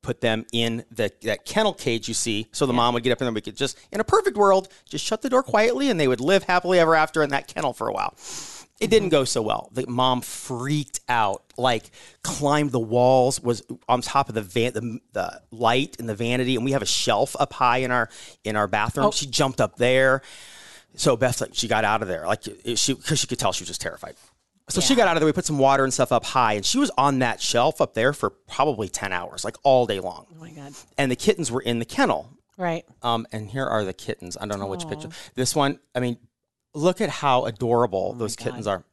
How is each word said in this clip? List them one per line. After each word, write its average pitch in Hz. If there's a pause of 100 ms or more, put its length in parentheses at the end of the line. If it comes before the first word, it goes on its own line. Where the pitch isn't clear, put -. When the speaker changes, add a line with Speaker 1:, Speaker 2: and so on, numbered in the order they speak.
Speaker 1:
put -
them 113
in 117
the, 110 (120)
that 107
kennel 214
cage 117
you 117
see. 110
So -
the 127
Speaker 2:
Yeah. 123
Speaker 1:
mom 120
would 120
get 127
up 120
in 131
there. 117
We 107
could -
just, 139 (140)
in 302
a 320
perfect 381
world, 196 (200)
just -
shut 220
the 277
door 262
quietly, 240
and 185
they 143
would 123
live 185
happily 180
ever 165
after 156
in 147
that -
kennel 127
for 113
a 101
while. 98 (640)
It 180
didn't 202
Speaker 2:
Mm-hmm. 160
Speaker 1:
go 135
so 123
well. 107
The 127
mom 127
freaked 135
out, 110 (140)
like, 120 (320)
climbed 147
the 123
walls, 123
was 120 (280)
on 123
top -
of 110
the 110
van-, 113
the, 113 (120)
the 90 (100)
light 120
in 123
the 110
vanity, 123
and 110
we 135
have 135
a 98
shelf -
up -
high 127
in 127
our, 120 (360)
in 107
our 104
bathroom. 110
Speaker 2:
Oh. 214
Speaker 1:
She -
jumped 131
up -
there. 131 (720)
So 135
Beth, 120
like, -
she -
got 110
out 107
of 104
there, 82
like, 104
it, 107
she, 135
'cause -
she -
could 123
tell 101
she -
was 85
just 90
terrified. - (540)
So 185
she 277
Speaker 2:
Yeah. 240
Speaker 1:
got 208
out 165
of 156
there. 156
We 156
put -
some 151
water 135
and 131
stuff -
up 120
high, 117
and 101
she -
was 277
on 139
that 120
shelf 131
up -
there 123
for 110
probably 123
ten 98
hours, 90
like, 120
all 127
day 101
long. 90
Speaker 2:
Oh -
my 160
God. 143 (240)
Speaker 1:
And 139
the 127
kittens -
were 127
in 117
the 117
kennel. 120 (280)
Speaker 2:
Right. 170 (160)
Speaker 1:
Um, 117
and 107
here 131
are 107
the 95
kittens. -
I 104
don't 104
know 98
which 165
Speaker 2:
Aw. 160
Speaker 1:
picture. 160 (260)
This 127
one, 143 (160)
I 127
mean, 123 (580)
look 175
at 185
how 131
adorable 113
Speaker 2:
Oh -
my 120
Speaker 1:
those 107
kittens 117
Speaker 2:
God. 101
Speaker 1:
are. 90